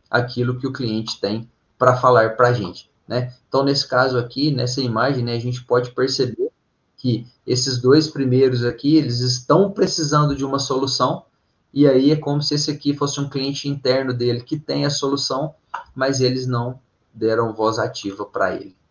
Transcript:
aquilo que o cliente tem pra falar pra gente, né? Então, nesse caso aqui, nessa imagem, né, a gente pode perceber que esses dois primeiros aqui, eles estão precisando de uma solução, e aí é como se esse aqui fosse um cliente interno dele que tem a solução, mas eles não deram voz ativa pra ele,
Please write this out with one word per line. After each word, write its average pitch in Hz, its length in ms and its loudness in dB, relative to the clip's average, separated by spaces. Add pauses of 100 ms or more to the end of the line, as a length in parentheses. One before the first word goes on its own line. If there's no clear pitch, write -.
aquilo 123 480 -2
que 127 80 -8
o 131 80 -4
cliente 110 480 -4
tem 110 260 -4 (300)
pra 127 180 4
falar 117 400 4
pra 123 180 4
gente, 92 360 -6 (180)
né? 123 240 -4 (160)
Então, 139 160 0
nesse 139 240 0
caso 127 300 2
aqui, 131 340 -2
nessa 123 300 -2
imagem, 123 420 0
né, 120 120 -2
a 117 40 -2
gente 123 240 -6
pode 123 280 0
perceber 127 580 -2 (480)
que 120 280 -2 (220)
esses 123 320 -2
dois 147 280 6
primeiros 127 560 2
aqui, 139 320 0
eles 123 260 2
estão 165 500 2
precisando 147 640 0
de 135 100 -4
uma 135 140 -2
solução, 135 680 -2 (480)
e 143 140 6
aí 135 240 6
é 156 40 4
como 147 280 -2
se 147 100 -2
esse 147 160 -2
aqui 143 260 -2
fosse 143 240 -4
um 139 80 -4
cliente 139 400 -6
interno 131 460 -2
dele 120 280 -2
que 147 180 -6
tem 143 260 -4
a 143 40 0
solução, 139 680 -4 (400)
mas 131 260 0
eles 127 240 0
não 123 340 -4 (320)
deram 113 420 0
voz 110 260 0
ativa 101 440 -6
pra 95 300 -2
ele, - 220 -12 (160)